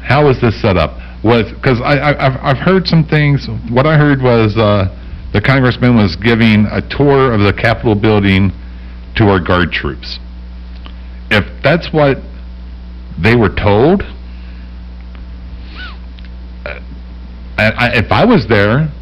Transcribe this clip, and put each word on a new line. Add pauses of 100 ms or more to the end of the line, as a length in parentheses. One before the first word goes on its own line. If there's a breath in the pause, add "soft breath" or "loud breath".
How
is
this
set
up? (240 loud breath)
Was, (140)
'cause
I,
I,
I've,
I've
heard
some
things. (220)
What
I
heard
was,
uh, (380 loud breath)
the
congressman
was
giving
a
tour
of
the
Capitol
building (640 loud breath)
to
our
guard
troops. (1120 loud breath)
If (180)
that's
what (1000)
they
were
told, (2500 loud breath)
uh, (800)
I,
I,
if
I
was
there (120)